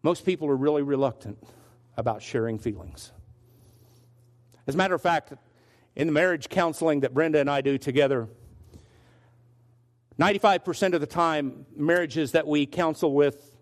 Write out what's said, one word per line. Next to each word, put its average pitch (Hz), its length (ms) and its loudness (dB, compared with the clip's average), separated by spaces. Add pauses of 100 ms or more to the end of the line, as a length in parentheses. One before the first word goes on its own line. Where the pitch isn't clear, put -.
Most 160 240 0
people 156 240 -2
are 139 60 4
really 147 260 2
reluctant 135 560 -2 (580)
about 113 280 -4
sharing 113 340 -4
feelings. 92 540 -10 (1500)
As 135 80 -4
a 160 40 0
matter 185 180 2
of - 80 -4
fact, 165 300 0 (600)
in 151 120 0
the 156 60 0
marriage 165 360 0
counseling 160 520 0
that 127 120 -2
Brenda 151 260 2
and 139 100 2
I 143 120 0
do 139 160 0
together, 135 500 0 (1900)
ninety-five 196 480 2
percent 180 300 0
of 151 60 0
the 147 60 -4
time, 156 680 -2
marriages 156 560 0
that 156 160 2
we 147 180 2
counsel 160 480 -2
with 143 380 2 (100)